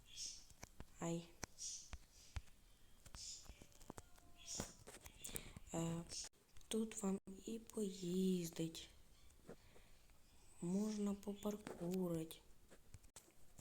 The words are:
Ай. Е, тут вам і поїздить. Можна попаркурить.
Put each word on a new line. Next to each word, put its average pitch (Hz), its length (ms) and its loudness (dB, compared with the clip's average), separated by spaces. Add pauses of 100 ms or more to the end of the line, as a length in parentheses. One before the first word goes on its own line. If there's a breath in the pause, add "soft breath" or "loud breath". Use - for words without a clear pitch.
(1000)
Ай. 170 300 2 (4000 loud breath)
Е, 165 300 4 (640)
тут 220 340 4
вам 190 160 6 (260)
і 226 140 0
поїздить. 185 1300 4 (1700 loud breath)
Можна 202 520 6
попаркурить. 185 1300 2 (1200)